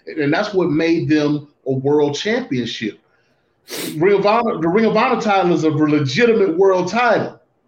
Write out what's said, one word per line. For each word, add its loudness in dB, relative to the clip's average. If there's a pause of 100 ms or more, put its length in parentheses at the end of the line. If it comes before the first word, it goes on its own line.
And -2
that's -2
what 0
made 0
them 0 (180)
a -2
world 0
championship. -6 (1000)
Ring 2
of 0
Honor, 0
the 0
Ring 2
of 2
Honor 0
title 2
is 0
a 2
legitimate 2
world 2
title. -2 (300)